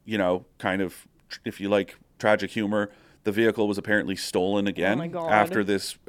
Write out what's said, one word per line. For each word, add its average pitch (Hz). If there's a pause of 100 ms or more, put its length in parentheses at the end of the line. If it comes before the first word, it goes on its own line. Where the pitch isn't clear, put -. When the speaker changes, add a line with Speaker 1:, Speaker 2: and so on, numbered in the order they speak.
Speaker 1:
you 107
know, 92 (140)
kind 98
of, - (380)
if 110
you 98
like 101 (220)
tragic 107
humor, 104 (320)
the 104
vehicle 110
was 101
apparently 98
stolen 101
again 95
Speaker 2:
Oh -
my 170
God. 170
Speaker 1:
after 107
this 98 (120)